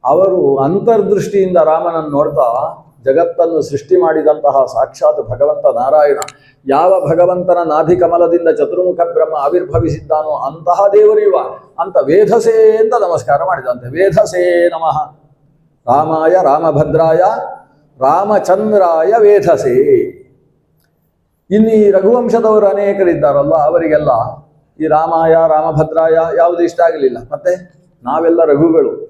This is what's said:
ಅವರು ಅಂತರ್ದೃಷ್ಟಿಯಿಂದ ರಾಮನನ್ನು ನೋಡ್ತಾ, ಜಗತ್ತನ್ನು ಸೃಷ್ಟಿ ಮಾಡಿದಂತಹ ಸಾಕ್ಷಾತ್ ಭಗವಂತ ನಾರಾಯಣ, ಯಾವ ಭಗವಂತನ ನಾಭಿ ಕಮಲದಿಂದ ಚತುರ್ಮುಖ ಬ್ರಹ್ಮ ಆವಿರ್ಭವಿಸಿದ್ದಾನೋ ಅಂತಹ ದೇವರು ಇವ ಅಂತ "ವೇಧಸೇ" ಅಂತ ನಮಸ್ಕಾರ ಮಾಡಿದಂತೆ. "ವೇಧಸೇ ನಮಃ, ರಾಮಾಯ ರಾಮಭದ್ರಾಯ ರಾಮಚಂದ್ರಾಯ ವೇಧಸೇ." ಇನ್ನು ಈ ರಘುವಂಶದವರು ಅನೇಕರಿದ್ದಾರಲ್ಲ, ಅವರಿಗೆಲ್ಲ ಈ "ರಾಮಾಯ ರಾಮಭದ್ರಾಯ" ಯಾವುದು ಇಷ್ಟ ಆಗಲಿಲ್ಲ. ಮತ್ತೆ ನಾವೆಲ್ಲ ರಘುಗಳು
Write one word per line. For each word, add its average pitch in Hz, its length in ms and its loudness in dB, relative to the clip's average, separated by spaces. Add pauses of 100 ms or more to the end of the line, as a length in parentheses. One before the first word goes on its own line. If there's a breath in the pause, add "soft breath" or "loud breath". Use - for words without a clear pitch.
ಅವರು 156 540 0
ಅಂತರ್ದೃಷ್ಟಿಯಿಂದ 190 1000 -2
ರಾಮನನ್ನು 156 520 -2
ನೋಡ್ತಾ, 143 400 -2 (560)
ಜಗತ್ತನ್ನು 165 560 0
ಸೃಷ್ಟಿ 143 340 -4
ಮಾಡಿದಂತಹ 143 720 0
ಸಾಕ್ಷಾತ್ 135 640 -2
ಭಗವಂತ 143 360 -2 (120)
ನಾರಾಯಣ, 143 420 2 (460 loud breath)
ಯಾವ 147 240 2 (200)
ಭಗವಂತನ 180 560 0
ನಾಭಿ 156 300 0
ಕಮಲದಿಂದ 170 540 0
ಚತುರ್ಮುಖ 175 500 -2 (140)
ಬ್ರಹ್ಮ 160 220 -2
ಆವಿರ್ಭವಿಸಿದ್ದಾನೋ 156 1000 -4
ಅಂತಹ 165 520 -4
ದೇವರು 214 320 4
ಇವ 202 160 2 (440)
ಅಂತ 170 180 -4
"ವೇಧಸೇ" 214 800 2
ಅಂತ 220 160 0 (160)
ನಮಸ್ಕಾರ 151 340 -2
ಮಾಡಿದಂತೆ. 127 460 -6
"ವೇಧಸೇ 180 800 0
ನಮಃ, 160 300 -4 (920)
ರಾಮಾಯ 160 560 0
ರಾಮಭದ್ರಾಯ 160 800 0 (800)
ರಾಮಚಂದ್ರಾಯ 185 1200 0
ವೇಧಸೇ." 180 580 2 (1700)
ಇನ್ನು 220 200 2
ಈ 214 220 4
ರಘುವಂಶದವರು 214 760 2
ಅನೇಕರಿದ್ದಾರಲ್ಲ, 170 880 0
ಅವರಿಗೆಲ್ಲ 156 560 0 (680)
ಈ 156 80 -4
"ರಾಮಾಯ 160 460 0 (140)
ರಾಮಭದ್ರಾಯ" 160 680 0 (200)
ಯಾವುದು 170 260 0
ಇಷ್ಟ 170 180 -4
ಆಗಲಿಲ್ಲ. 143 360 0 (140)
ಮತ್ತೆ - 200 -4 (520)
ನಾವೆಲ್ಲ 165 420 0
ರಘುಗಳು 151 460 2 (180)